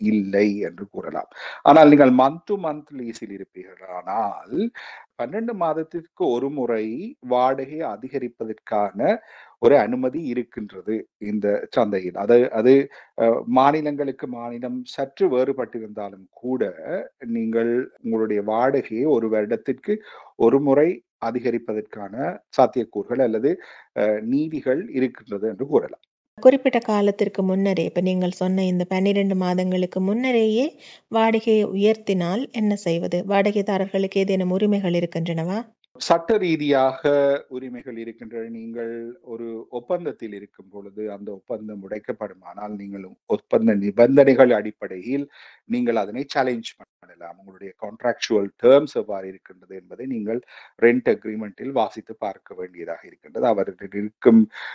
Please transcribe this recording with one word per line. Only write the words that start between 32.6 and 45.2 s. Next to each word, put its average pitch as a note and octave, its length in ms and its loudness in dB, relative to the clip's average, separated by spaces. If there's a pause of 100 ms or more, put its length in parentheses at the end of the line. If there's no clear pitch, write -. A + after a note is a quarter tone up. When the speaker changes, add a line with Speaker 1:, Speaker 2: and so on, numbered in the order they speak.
Speaker 2:
செய்வது? F3+ 520 -2
வாடகைதாரர்களுக்கு G3 920 0
ஏதேனும் F#3+ 320 0
உரிமைகள் G3 420 0
இருக்கின்றனவா? F3 760 -4 (300)
Speaker 1:
சட்ட E3+ 400 2
ரீதியாக C#3+ 1120 2
உரிமைகள் B2+ 480 -12
இருக்கின்றன. A2+ 520 -12
நீங்கள் A#2 760 -10
ஒரு A2+ 480 -10
ஒப்பந்தத்தில் B2 640 -6
இருக்கும் G2 360 -18
பொழுது G2+ 420 -12
அந்த G2+ 200 -12
ஒப்பந்தம் G#2 580 -10
உடைக்கப்படுமானால், G#2 840 -10
நீங்கள் G2 320 -12 (180)
ஒப்பந்த A2+ 480 0
நிபந்தனைகள் B2 760 6
அடிப்படையில் G#2+ 800 -4 (340)